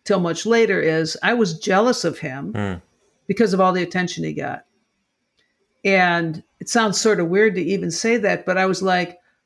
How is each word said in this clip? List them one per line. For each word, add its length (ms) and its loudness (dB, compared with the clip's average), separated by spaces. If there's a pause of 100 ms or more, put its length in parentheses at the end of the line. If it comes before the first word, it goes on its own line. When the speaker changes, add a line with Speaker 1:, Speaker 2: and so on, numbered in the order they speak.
Speaker 1:
till 160 0
much 260 -4
later, 340 2
is 400 0
I 140 0
was 240 0
jealous 460 2
of 160 -2
him 320 -10
Speaker 2:
Mm. 280 -4 (460)
Speaker 1:
because 260 2
of 80 2
all 120 6
the 100 0
attention 400 -4
he 100 -6
got. 320 -8 (1200)
And 600 2 (160)
it 80 -14
sounds 320 0
sort 180 2
of 100 0
weird 280 2
to 60 -2
even 280 -2
say 280 0
that, 280 -2
but 100 0
I 100 2
was 160 -2
like, 360 0 (280)